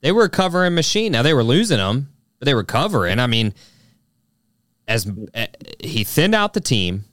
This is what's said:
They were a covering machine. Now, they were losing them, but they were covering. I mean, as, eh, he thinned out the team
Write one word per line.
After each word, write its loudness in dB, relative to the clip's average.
They 0
were 4
a 0
covering 0
machine. 0
Now, 2
they 4
were 4
losing 2
them, -2
but -6
they 2
were 0
covering. 0
I 0
mean, 0
as, -2
eh, -6
he -4
thinned 2
out 0
the 0
team -2